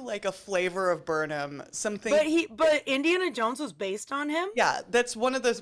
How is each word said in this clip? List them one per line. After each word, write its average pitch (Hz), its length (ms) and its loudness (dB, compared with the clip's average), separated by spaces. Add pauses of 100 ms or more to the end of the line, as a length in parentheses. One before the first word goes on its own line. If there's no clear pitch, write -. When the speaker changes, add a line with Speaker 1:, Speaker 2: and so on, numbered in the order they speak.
Speaker 1:
like, 208 200 -6
a 196 80 0
flavor 185 580 0
of 165 140 -2
Burnham, 147 680 -4
something 208 420 -4
Speaker 2:
But 302 140 6
he, 320 240 2
but 302 360 4
Indiana 320 440 2
Jones 240 300 -2
was 262 120 -6
based 190 380 -6
on 285 180 -2
him? 330 280 0
Speaker 1:
Yeah, 151 240 2 (100)
that's 240 240 2
one 254 220 0
of 240 80 -4
the, 233 180 2